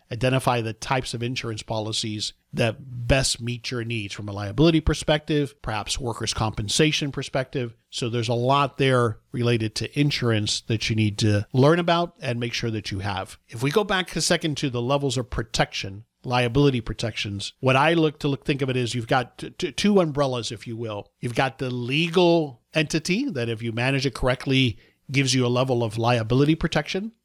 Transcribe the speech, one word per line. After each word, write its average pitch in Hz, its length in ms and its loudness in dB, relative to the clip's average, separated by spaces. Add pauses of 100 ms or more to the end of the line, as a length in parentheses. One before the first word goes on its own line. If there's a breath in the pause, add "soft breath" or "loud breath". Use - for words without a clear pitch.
(120)
identify 123 500 2
the 110 120 -6
types - 400 -4
of 117 100 -6
insurance 120 400 -6
policies 107 720 -6 (200)
that 120 540 -4
best 135 340 2
meet 120 300 -6
your 120 120 -4
needs 113 300 -6
from 101 160 -10
a - 20 -8
liability 107 480 4
perspective, 151 840 0
perhaps 107 380 -4
workers' 110 340 -4
compensation 139 800 0
perspective. 131 600 -6 (160)
So - 200 -6
there's 117 200 -2
a 123 40 2
lot 135 440 2
there 127 400 2 (140)
related 117 440 0
to - 240 -4
insurance 117 640 2
that - 280 -2
you 113 60 2
need 107 240 2
to 104 320 2
learn 143 280 6
about 170 420 0
and 123 180 -4
make 120 140 -4
sure - 180 -4
that 107 200 -6
you 98 80 -4
have. 95 380 -6 (100)
If 120 160 -8
we 139 80 0
go 208 120 2
back 190 320 -2
a 170 60 -2
second 165 360 0
to 147 120 -2
the 120 120 -4
levels 135 360 0
of 127 140 -6
protection, 110 720 -4 (200)
liability 127 580 2
protections, 107 760 -6
what 131 160 2
I 156 200 4
look 156 240 2
to - 80 -4
look, 139 180 -4
think 139 160 -2
of 135 80 0
it 127 80 -2
is 120 160 -2
you've 120 140 -4
got 127 320 0
t-, 156 100 -12
t-, 165 220 -6
two 202 280 4
umbrellas, 135 520 0
if - 160 -12
you 117 100 -8
will. 110 340 -8 (100)
You've 120 140 -6
got 135 220 0
the 131 140 -4
legal 160 880 2 (140)
entity 165 560 0
that 117 180 -2
if 113 140 -6
you 117 80 -4
manage 127 340 0
it 135 80 0
correctly, 131 640 2 (340 soft breath)
gives 131 220 2
you 127 120 4
a - 40 0
level 123 340 2
of 113 140 -4
liability 123 580 4
protection. 175 560 -4 (140)